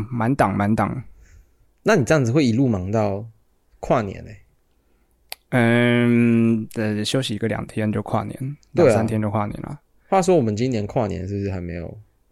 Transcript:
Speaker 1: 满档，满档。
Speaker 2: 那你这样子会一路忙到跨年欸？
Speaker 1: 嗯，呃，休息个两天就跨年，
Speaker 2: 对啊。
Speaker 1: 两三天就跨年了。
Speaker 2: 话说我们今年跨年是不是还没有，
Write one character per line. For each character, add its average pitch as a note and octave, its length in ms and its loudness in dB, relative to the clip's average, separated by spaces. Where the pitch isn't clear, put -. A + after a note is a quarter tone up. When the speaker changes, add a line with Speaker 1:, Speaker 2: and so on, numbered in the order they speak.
Speaker 1:
满 A#2+ 240 0
档， G2+ 200 2
满 G#2 200 2
档。 A2 280 -2
Speaker 2:
那 - 140 4
你 C3+ 100 2
这 D#3+ 80 2
样 D3 100 4
子 A2+ 80 0
会 D3 140 4
一 A#2 60 2
路 C3 160 2
忙 G2 240 -2
到 G#2 340 -2
跨 C#3 240 0
年 F#2+ 220 -10
欸？ G#2+ 140 -18
Speaker 1:
嗯， A#2 1200 4
呃， G#2+ 300 -2
休 C3+ 160 0
息 G#2+ 160 -6
个 A2+ 100 -4
两 G#2+ 180 -4
天 G#2+ 260 -2
就 G#2+ 120 -2
跨 G#2+ 200 -4
年， G#2+ 140 -10
Speaker 2:
对 E3+ 100 6
啊。 - 40 8
Speaker 1:
两 G#2+ 80 4
三 A2 100 0
天 A2 120 -2
就 G#2 120 -2
跨 G#2 160 -2
年 - 140 -12
了。 - 180 -12
Speaker 2:
话 F#3+ 120 2
说 F3+ 140 4
我 D#3 60 4
们 A2 140 0
今 A#2+ 140 -2
年 G#2+ 160 -2
跨 A2 220 -2
年 F2+ 200 -6
是 G2+ 100 -6
不 G2+ 60 -4
是 G2 60 -2
还 F#2 120 -6
没 F2 140 -8
有， F2 220 -12